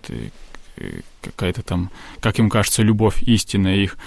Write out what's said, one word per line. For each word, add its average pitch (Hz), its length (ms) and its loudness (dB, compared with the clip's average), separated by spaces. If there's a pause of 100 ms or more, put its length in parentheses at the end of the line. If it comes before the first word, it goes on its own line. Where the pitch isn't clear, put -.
э, 57 200 -8 (480)
э, 50 240 -12 (200)
какая-то - 420 -4
там, 90 260 -2 (300)
как - 200 0
им 110 100 6
кажется, 107 340 2
любовь 107 400 4
истинная 98 540 2
их 98 300 0